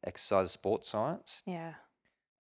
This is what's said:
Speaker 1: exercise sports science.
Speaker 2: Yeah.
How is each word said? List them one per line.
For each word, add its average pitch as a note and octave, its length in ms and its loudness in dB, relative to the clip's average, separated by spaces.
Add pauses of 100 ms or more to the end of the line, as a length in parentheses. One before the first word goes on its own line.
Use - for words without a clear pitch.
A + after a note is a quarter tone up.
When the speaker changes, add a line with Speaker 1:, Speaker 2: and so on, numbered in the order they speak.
Speaker 1:
exercise F#2+ 480 2
sports - 380 0
science. C#3 560 -2
Speaker 2:
Yeah. E3 300 -8 (680)